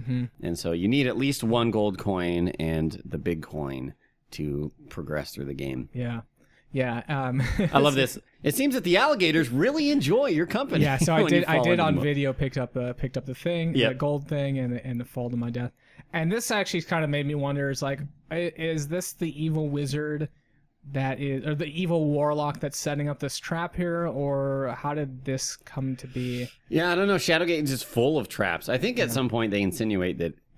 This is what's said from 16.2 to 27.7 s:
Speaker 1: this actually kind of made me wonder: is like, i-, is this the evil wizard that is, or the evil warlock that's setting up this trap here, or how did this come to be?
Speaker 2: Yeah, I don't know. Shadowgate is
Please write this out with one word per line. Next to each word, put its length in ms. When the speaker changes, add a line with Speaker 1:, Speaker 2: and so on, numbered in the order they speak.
Speaker 1:
this 200
actually 320
kind 200
of 60
made 160
me 100
wonder: 360
is 120
like, 180
i-, 280
is 300
this 240
the 300
evil 280
wizard 580
that 260
is, 280
or 80
the 120
evil 400
warlock 540
that's 160
setting 320
up 120
this 180
trap 360
here, 320
or 720
how 160
did 320
this 320
come 400
to 100
be? 400
Speaker 2:
Yeah, 240
I 20
don't 140
know. 80
Shadowgate 460
is 80